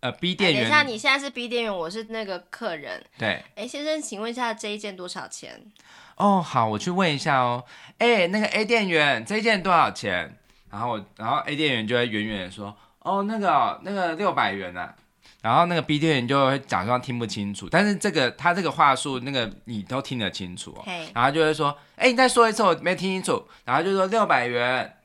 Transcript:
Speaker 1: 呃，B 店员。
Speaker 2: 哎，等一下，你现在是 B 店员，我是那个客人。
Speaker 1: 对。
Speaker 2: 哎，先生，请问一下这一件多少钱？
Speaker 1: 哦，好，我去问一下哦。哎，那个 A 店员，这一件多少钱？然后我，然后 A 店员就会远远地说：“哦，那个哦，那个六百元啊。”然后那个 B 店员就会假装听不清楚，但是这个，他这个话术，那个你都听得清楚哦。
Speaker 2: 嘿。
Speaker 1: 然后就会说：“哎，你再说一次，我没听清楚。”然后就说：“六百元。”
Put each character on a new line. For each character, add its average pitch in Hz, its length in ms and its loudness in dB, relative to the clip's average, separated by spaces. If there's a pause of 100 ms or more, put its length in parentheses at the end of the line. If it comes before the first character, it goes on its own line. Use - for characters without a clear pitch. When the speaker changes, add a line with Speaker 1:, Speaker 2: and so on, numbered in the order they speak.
Speaker 1:
呃， 127 100 -4
B 175 240 -4
店 180 180 2
员。 131 100 2
Speaker 2:
哎， - 20 2
等 113 60 2
一 - 20 4
下， 302 100 6
你 247 160 -4
现 269 140 0
在 269 40 2
是 277 140 -6
B 240 160 -10
店 233 160 -2
员， 220 100 -4
我 170 160 -4
是 214 200 -8
那 220 160 -6
个 190 120 -8 (140)
客 202 240 -6
人。 131 260 -10 (160)
Speaker 1:
对。 - 240 -2 (140)
Speaker 2:
哎， 220 140 -10
先 285 160 -10
生， 311 180 -2
请 202 180 -10
问 220 80 -6
一 233 60 -8
下 240 180 -4
这 220 140 -10
一 208 100 -6
件 208 200 -10
多 180 100 -12
少 180 220 -12
钱？ - 340 -16 (540)
Speaker 1:
哦， 196 260 4
好， 127 240 2
我 107 100 0
去 180 140 -4
问 175 240 2
一 - 20 -4
下 139 220 2
哦。 123 240 0 (360)
哎， 220 300 4
那 208 120 0
个 214 60 0
A 208 180 0
店 214 240 2
员， 143 360 4
这 202 120 -4
一 208 60 -2
件 208 200 2
多 185 100 2
少 143 180 6
钱？ 90 480 -4 (320)
然 101 100 -12
后 120 120 -4
我， 101 140 -6 (100)
然 110 120 -8
后 135 80 0 (100)
A 147 80 -4
店 147 200 2
员 110 120 -2
就 113 80 -2
会 120 120 2
远 107 180 -2
远 101 220 -6
地 90 40 -12
说 101 240 -12 (260)
：“哦， 196 280 -2
那 220 100 -4
个 190 140 2
哦， 120 320 2
那 190 80 -8
个 180 220 -2
六 185 180 0
百 120 200 0
元 92 240 -8
啊。” 87 160 -10 (480)
然 113 140 2
后 165 120 6
那 175 80 -2
个 160 80 2
B 151 160 0
店 156 160 2
员 120 120 0
就 139 200 4
会 135 140 2
假 95 240 -2
装 123 160 0
听 123 180 -6
不 117 80 -4
清 101 280 -6
楚， 98 140 -12
但 180 160 4
是 208 100 2
这 202 160 -2
个， 139 220 2
他 175 200 0
这 180 80 0
个 165 100 -2
话 135 260 4
术， 131 240 -6
那 127 100 -8
个 123 180 0 (180)
你 110 160 -8
都 127 200 -6
听 135 160 -8
得 101 120 -2
清 90 260 -10
楚 - 160 -16
哦。 - 120 -18
Speaker 2:
嘿。 170 300 -10
Speaker 1:
然 120 100 2
后 139 60 4
就 156 100 0
会 156 140 4
说 143 220 -2 (180)
：“哎， - 160 4
你 240 60 0
再 254 120 6
说 240 200 6
一 220 40 0
次， 220 120 2
我 180 180 6
没 175 140 0
听 170 120 -4
清 190 140 -2
楚。” 151 240 -2 (180)
然 123 120 0
后 156 60 2
就 190 100 0
说 190 160 2
：“六 214 180 2
百 131 200 2
元。” 123 580 0